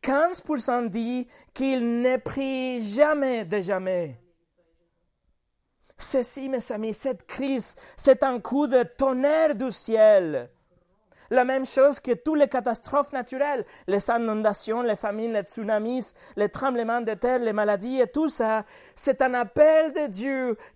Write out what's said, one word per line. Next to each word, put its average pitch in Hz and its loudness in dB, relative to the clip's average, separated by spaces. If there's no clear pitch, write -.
quinze 320 0
pour 294 -4
cent 247 -2
dit 233 -4
qu'ils 240 -2
ne 254 2
prient 262 -4
jamais 254 0
de 196 -4
jamais. 180 -4
Ceci, 269 -4
mes 254 -6
amis, 220 -6
cette 254 -6
crise, 269 -4
c'est 262 4
un 262 0
coup 277 -2
de 247 4
tonnerre 277 0
du 247 -4
ciel. 190 4
La 247 4
même 262 -2
chose 277 4
que - -4
toutes 302 -2
les 285 4
catastrophes 262 -2
naturelles, 262 -4
les 196 0
inondations, 220 0
les 226 0
famines, 220 -6
les 208 -2
tsunamis, 220 -4
les 208 0
tremblements 240 -2
de 220 -4
terre, 247 0
les 226 -2
maladies 208 0
et 240 6
tout 294 0
ça, 220 -2
c'est - -2
un 254 2
appel 302 4
de 302 -2
Dieu 247 -4